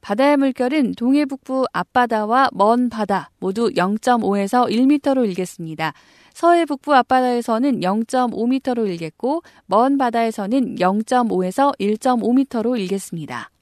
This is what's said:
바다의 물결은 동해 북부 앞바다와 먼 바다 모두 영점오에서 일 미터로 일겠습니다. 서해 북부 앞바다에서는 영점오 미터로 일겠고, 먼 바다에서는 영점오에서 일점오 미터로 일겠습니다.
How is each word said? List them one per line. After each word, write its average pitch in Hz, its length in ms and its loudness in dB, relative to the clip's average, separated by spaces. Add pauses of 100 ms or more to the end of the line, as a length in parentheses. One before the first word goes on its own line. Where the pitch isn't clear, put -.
바다의 269 360 2
물결은 254 580 0
동해 269 300 2
북부 262 460 -4
앞바다와 233 800 0
먼 233 380 2
바다 208 400 -4 (100)
모두 196 380 -2
영점오에서 202 920 0
일 240 180 2
미터로 277 380 2
일겠습니다. 165 680 -6 (400)
서해 339 320 2
북부 294 300 -2
앞바다에서는 247 880 0
영점오 226 640 -2
미터로 247 400 -2
일겠고, 185 560 -6 (240)
먼 262 320 2
바다에서는 226 800 -2
영점오에서 208 1000 0
일점오 214 560 0
미터로 254 420 0
일겠습니다. 175 760 -8 (100)